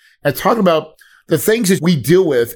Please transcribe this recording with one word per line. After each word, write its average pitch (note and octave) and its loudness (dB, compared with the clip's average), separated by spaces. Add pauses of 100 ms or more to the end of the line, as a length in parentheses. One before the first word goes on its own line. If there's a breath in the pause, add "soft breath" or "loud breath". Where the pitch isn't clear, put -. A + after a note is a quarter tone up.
(240 soft breath)
and C#3+ -2
talk A#3 -2
about E3 0 (340 soft breath)
the E3 0
things A3 0
that F#3 0
we F3 2
deal D#3+ 2
with B2 -2